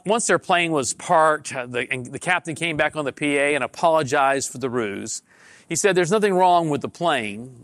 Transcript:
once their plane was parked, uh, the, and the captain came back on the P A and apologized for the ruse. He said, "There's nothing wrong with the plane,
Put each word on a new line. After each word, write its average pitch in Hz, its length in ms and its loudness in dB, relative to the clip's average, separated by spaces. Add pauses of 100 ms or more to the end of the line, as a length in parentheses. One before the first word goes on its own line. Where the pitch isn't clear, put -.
once 214 220 0
their 180 120 4
plane 175 340 0
was 139 200 0
parked, 156 640 2
uh, 131 100 -6
the, 123 260 -4
and 127 160 -6
the 135 120 -12
captain 165 360 -4
came 165 220 -4
back 151 200 0
on 151 100 -4
the 123 60 -4
P 143 260 -2
A 143 160 2
and 131 100 -2
apologized 139 880 0
for 135 60 -14
the 127 100 -4
ruse. 110 540 -6 (440)
He 165 100 -6
said, 190 200 2
"There's 175 140 2
nothing 208 240 2
wrong 180 340 4
with 143 140 -2
the 113 60 -6
plane, 123 760 -4